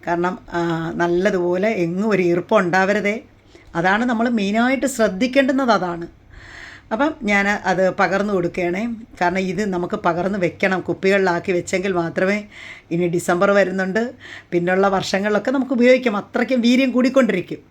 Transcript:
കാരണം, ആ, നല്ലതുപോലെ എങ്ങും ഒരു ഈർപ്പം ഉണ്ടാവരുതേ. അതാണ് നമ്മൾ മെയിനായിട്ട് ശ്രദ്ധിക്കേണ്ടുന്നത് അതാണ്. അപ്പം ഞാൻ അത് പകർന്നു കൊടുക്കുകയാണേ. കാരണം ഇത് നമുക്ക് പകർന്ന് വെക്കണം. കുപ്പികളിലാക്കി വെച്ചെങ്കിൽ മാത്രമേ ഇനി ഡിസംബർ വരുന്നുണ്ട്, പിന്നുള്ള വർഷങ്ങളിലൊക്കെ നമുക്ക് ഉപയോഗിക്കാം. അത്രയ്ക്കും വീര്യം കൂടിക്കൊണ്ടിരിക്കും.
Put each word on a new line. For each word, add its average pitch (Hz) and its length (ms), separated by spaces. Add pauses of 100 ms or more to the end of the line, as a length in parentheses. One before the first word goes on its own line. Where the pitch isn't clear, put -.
കാരണം, 175 320 (180)
ആ, - 20 (440)
നല്ലതുപോലെ 180 640 (160)
എങ്ങും 185 240
ഒരു 185 220
ഈർപ്പം 175 320
ഉണ്ടാവരുതേ. 196 520 (600)
അതാണ് 185 360
നമ്മൾ 233 180 (100)
മെയിനായിട്ട് 240 560
ശ്രദ്ധിക്കേണ്ടുന്നത് 254 800
അതാണ്. 170 300 (840)
അപ്പം 285 220 (140)
ഞാൻ 202 160 (260)
അത് 185 180 (100)
പകർന്നു 202 340
കൊടുക്കുകയാണേ. 180 560 (320)
കാരണം 180 180 (120)
ഇത് 180 100 (140)
നമുക്ക് 175 300
പകർന്ന് 185 340
വെക്കണം. 185 480
കുപ്പികളിലാക്കി 185 640
വെച്ചെങ്കിൽ 180 500
മാത്രമേ 185 360 (540)
ഇനി 170 240
ഡിസംബർ 180 440
വരുന്നുണ്ട്, 190 520 (400)
പിന്നുള്ള 185 360
വർഷങ്ങളിലൊക്കെ 202 640
നമുക്ക് 269 260
ഉപയോഗിക്കാം. 247 400
അത്രയ്ക്കും 240 440
വീര്യം 247 300
കൂടിക്കൊണ്ടിരിക്കും. 233 800